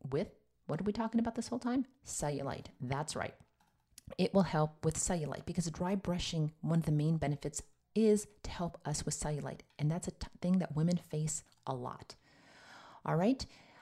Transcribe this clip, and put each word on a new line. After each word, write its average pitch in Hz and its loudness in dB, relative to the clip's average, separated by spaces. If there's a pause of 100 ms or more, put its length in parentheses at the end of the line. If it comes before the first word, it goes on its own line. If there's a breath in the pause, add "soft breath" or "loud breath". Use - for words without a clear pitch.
(120)
with, 151 0 (400)
what 156 -2
are 190 -4
we 208 0
talking 226 0
about 233 0
this - -4
whole 247 -4
time? 247 0 (200)
Cellulite. 139 -4 (120)
That's 139 -4
right. - -4 (840)
It - 2
will 196 8
help 156 0
with 160 2
cellulite 156 -2
because 170 -2
dry 180 -2
brushing, 170 0 (100)
one 165 4
of 160 0
the 160 2
main 151 4
benefits 151 -2 (320)
is 214 6 (160)
to - -8
help 170 -4
us 147 -2
with - -4
cellulite. 143 -4 (160)
And 147 2
that's 170 -2
a 160 -6
t-, - -8 (140)
thing 185 4
that 147 -2
women 170 2
face 156 -4 (220)
a 135 -2
lot. - -10 (880 loud breath)
All 151 0
right. 214 2 (360 loud breath)